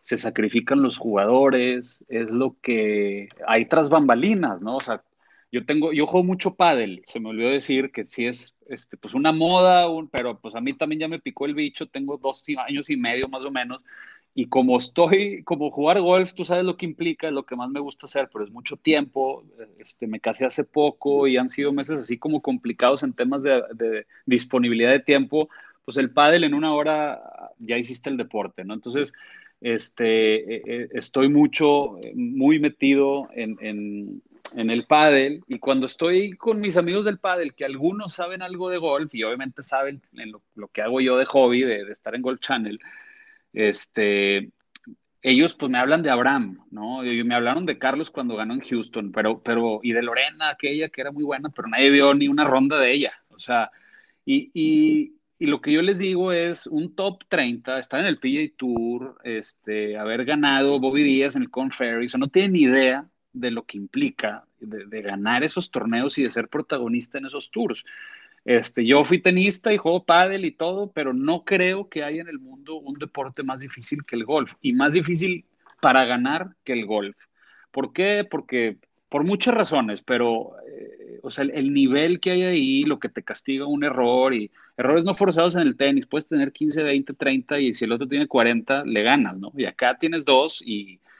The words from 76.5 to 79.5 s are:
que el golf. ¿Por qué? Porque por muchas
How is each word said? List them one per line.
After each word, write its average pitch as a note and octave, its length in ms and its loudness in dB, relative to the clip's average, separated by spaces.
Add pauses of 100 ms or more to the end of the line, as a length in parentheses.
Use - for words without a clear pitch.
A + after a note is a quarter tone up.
que C3+ 100 -6
el A2+ 140 -4
golf. G2+ 300 -4 (560)
¿Por C3 200 -6
qué? G#3 380 0
Porque A#2+ 460 -2 (320)
por C#3+ 160 0
muchas G3+ 280 2